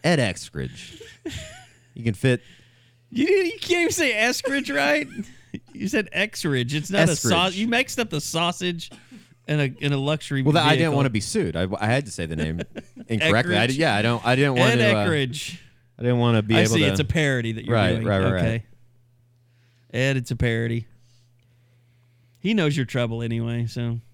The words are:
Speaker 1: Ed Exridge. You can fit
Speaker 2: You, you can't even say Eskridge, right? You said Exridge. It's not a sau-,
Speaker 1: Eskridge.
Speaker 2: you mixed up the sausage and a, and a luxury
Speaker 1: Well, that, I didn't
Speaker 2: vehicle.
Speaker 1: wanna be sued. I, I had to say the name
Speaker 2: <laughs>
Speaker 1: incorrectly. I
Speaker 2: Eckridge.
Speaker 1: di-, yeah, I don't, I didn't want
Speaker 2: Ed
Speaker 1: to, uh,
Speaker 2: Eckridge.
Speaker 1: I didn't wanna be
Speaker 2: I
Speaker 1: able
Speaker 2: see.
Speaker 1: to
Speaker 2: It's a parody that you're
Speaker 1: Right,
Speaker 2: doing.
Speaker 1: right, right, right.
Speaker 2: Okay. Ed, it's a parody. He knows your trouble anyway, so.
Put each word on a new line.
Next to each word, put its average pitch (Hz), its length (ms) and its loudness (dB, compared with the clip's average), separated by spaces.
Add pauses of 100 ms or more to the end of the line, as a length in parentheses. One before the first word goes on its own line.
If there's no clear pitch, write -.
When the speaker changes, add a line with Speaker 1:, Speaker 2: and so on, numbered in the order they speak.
Speaker 1:
Ed 165 160 2
Exridge. 76 800 -6 (920)
You - 80 -14
can 113 120 -2
fit 123 260 0 (680)
Speaker 2:
You, 277 180 0
you 392 320 2
can't 349 220 0
even 330 100 0
say 285 220 0
Eskridge, 262 600 -2
right? 285 320 0 (680)
You - 140 -6
said 214 260 -2
Exridge. 147 640 -2
It's 151 160 -6
not 185 180 4
a 165 60 2
sau-, 123 140 -2 (220)
Speaker 1:
Eskridge. 175 60 -10
Speaker 2:
you 220 120 -2
mixed 247 320 -2
up 226 100 -4
the 147 100 -4
sausage 170 680 -4 (560)
and 151 140 0
a, 139 240 -2
and 143 100 0
a 135 40 0
luxury 139 440 -2
Speaker 1:
Well, 147 100 4
that, 156 120 4
I 151 60 6
didn't 160 80 4
Speaker 2:
vehicle. 156 180 2
Speaker 1:
wanna 135 140 4
be 107 100 0
sued. 160 360 -2
I, 92 120 0 (100)
I 104 80 -2
had 131 200 2
to 196 40 -14
say 85 160 -6
the 78 100 -6
name 80 260 -4 (220)
Speaker 2:
<laughs> - 240 -20
Speaker 1:
incorrectly. 143 460 2
I 107 100 2
Speaker 2:
Eckridge. 131 120 0
Speaker 1:
di-, 151 60 -2
yeah, 139 120 2
I 104 80 2
don't, 117 240 0
I 123 80 4
didn't 135 220 2
want - 160 4
Speaker 2:
Ed - 40 2
Speaker 1:
to, 202 200 4
uh, - 80 2
Speaker 2:
Eckridge. 151 560 -4 (380)
Speaker 1:
I - 40 -8
didn't 123 160 2
wanna 117 240 4
be 104 140 2
Speaker 2:
I - 60 6
Speaker 1:
able 110 120 2
Speaker 2:
see. 113 60 4
Speaker 1:
to 101 60 4
Speaker 2:
It's 95 140 0
a - 40 0
parody 131 480 0
that 110 140 -8
you're 120 100 0
Speaker 1:
Right, 95 160 4
Speaker 2:
doing. 110 140 -2
Speaker 1:
right, 98 160 2
right, 95 100 2
right. 92 100 0
Speaker 2:
Okay. 113 220 0 (1300)
Ed, 131 240 0
it's 123 140 -4
a 123 60 -2
parody. 117 500 -2 (1500)
He 202 120 0
knows 156 240 2
your 131 80 0
trouble 117 380 -2
anyway, 117 440 -2
so. 117 340 -4 (140)